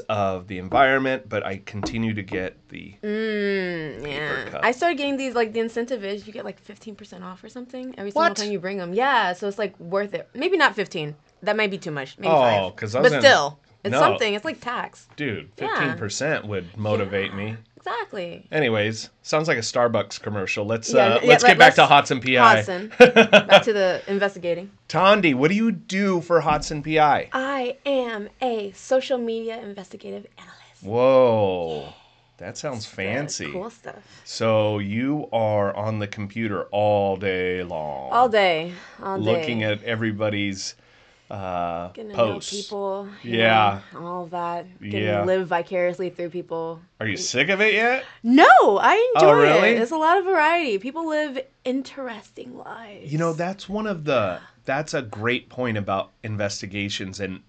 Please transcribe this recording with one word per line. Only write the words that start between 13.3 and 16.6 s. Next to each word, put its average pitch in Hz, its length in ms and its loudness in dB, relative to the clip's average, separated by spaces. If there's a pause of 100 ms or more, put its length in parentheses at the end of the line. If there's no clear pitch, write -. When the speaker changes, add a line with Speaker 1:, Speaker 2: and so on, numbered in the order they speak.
Speaker 2:
it's 214 80 -4
Speaker 1:
No. 139 80 0
Speaker 2:
something. 208 340 0
It's, 208 120 -8
like, 320 140 -10
tax. - 480 -12 (100)
Speaker 1:
Dude, 104 400 -8
Speaker 2:
Yeah. 143 100 -6
Speaker 1:
fifteen 170 300 -4
percent 110 500 -6
would 90 300 -8